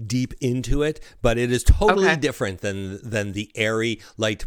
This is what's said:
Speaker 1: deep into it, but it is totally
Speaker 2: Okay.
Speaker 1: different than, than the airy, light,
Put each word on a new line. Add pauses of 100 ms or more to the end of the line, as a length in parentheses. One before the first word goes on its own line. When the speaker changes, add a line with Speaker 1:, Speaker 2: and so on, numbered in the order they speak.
Speaker 1:
deep
into
it, (200)
but
it
is
totally
Speaker 2:
Okay.
Speaker 1:
different
than,
than
the
airy, (160)
light,